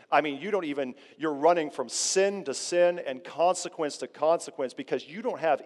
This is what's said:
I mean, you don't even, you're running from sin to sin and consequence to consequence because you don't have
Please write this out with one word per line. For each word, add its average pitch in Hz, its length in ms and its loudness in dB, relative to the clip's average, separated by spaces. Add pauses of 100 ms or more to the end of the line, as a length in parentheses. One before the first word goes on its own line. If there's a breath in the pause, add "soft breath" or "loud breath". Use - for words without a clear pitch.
(120 soft breath)
I 147 80 6
mean, 139 200 -2
you 190 100 -8
don't 185 160 -2
even, 139 280 -4 (220 loud breath)
you're 151 180 -2
running 156 360 2
from 123 180 -6
sin 196 560 0
to 135 100 -4
sin 175 500 2
and 135 200 -8
consequence 165 760 0
to 131 80 -8
consequence 151 680 0
because 135 340 -4
you 185 140 -12
don't 190 180 -4
have 147 260 4